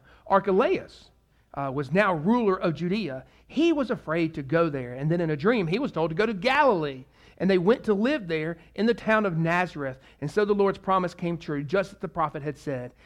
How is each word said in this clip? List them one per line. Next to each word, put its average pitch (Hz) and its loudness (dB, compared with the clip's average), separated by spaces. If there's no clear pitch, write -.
Archelaus, 196 0
uh, 139 -6
was 135 -4
now 190 2
ruler 196 2
of 170 -2
Judea, 165 -4
he 330 2
was 277 0
afraid 160 -2
to 151 -8
go 165 2
there. 127 -6
And 143 -2
then 175 0
in 165 0
a 151 -2
dream, 190 2
he 185 -2
was 294 -4
told 165 -2
to 160 -6
go 208 2
to 233 0
Galilee. 185 2
And 180 0
they 190 4
went 185 2
to 214 2
live 226 0
there 165 -4
in 202 -2
the 233 4
town 214 2
of 170 0
Nazareth. 165 -2
And 143 -6
so 208 2
the 208 2
Lord's 196 2
promise 180 0
came 170 -4
true, 147 -6
just 190 -2
as - -20
the 190 -10
prophet 156 -4
had 147 -6
said, 123 -8